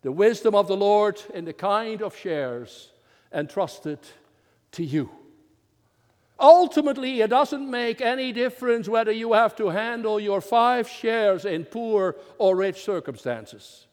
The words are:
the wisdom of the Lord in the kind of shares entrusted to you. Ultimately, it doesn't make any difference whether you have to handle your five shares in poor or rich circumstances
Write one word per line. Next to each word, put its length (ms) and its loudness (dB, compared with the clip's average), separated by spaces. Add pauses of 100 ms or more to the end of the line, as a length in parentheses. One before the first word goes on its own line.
the 100 -6
wisdom 440 2
of 120 4
the 80 0
Lord 460 2 (120)
in 120 -12
the 80 -12
kind 480 -4
of 140 -8
shares 760 -8 (400)
entrusted 680 -6 (720)
to 100 -8
you. 260 -4 (1300)
Ultimately, 840 4
it 80 2
doesn't 400 0
make 320 -4
any 320 -2
difference 560 -2
whether 220 0
you 220 -2
have 220 4
to 140 -2
handle 500 -4
your 220 -2
five 480 2
shares 560 0
in 180 -4
poor 540 -2 (200)
or 200 2
rich 260 -4
circumstances 1080 -8